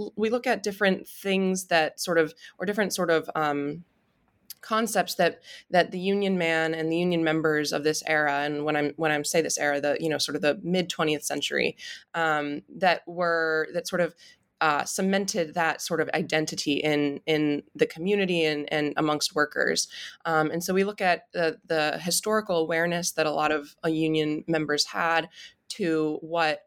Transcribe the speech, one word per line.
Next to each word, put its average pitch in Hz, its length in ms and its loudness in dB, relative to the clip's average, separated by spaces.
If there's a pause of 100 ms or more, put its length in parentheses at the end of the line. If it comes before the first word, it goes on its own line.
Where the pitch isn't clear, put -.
(160)
we 214 140 2
look 240 160 0
at 220 180 0
different 196 420 2
things 190 600 0
that 160 340 2
sort 170 180 2
of, 156 160 2 (240)
or 180 80 -4
different 202 280 0
sort 175 160 0
of, 160 260 2
um, 147 480 -2 (800)
concepts 214 520 0
that, - 280 0 (280)
that 175 220 4
the 185 60 -6
union 190 380 2
man 160 380 0
and 160 160 -2
the 165 60 2
union 175 260 2
members 156 500 2
of 156 120 -2
this 156 220 0
era, 151 340 0
and 147 240 -4
when 151 100 0
I'm, 147 220 0
when 160 160 0
I'm 147 100 0
say 165 200 2
this 147 160 -2
era, 143 220 0
the, 143 200 0
you 165 80 -2
know, 147 100 0
sort 143 160 -2
of 156 80 -4
the 147 220 2
mid 180 240 0
twentieth 151 340 -2
century, 143 540 -2 (380)
um, 151 480 -2 (140)
that 175 300 2
were, 165 680 0
that 170 120 -4
sort 180 140 -2
of, 165 160 -2 (460)
uh, 151 220 2
cemented 196 680 0
that 160 300 0
sort 160 180 -2
of 143 140 0
identity 156 600 0
in, 147 500 0
in 151 360 2 (120)
the 156 120 2
community 180 560 0
and, 151 300 -2
and 151 240 0
amongst 151 380 0
workers. - 520 0 (380)
Um, 156 260 2
and 170 140 -4
so 185 80 -2
we 190 100 4
look 202 200 -2
at 175 300 0
the, 165 340 0
the 151 340 0
historical 202 560 0
awareness 170 560 0
that 156 140 0
a 151 40 2
lot 151 220 2
of, 147 320 -4
uh, 170 40 2
union 156 600 0
members 151 380 0
had 165 420 0 (400)
to 156 540 0
what, 160 440 0